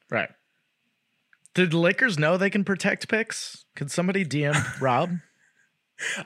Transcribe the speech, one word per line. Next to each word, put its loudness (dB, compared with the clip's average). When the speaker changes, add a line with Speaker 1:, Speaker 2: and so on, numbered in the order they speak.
Speaker 1:
Right. -2
Did 2
the 2
Lakers 2
know 4
they 2
can 0
protect -2
picks? -6
Could -8
somebody 0
D -2
M 2
Speaker 2:
<laughs> -10
Speaker 1:
Rob? 2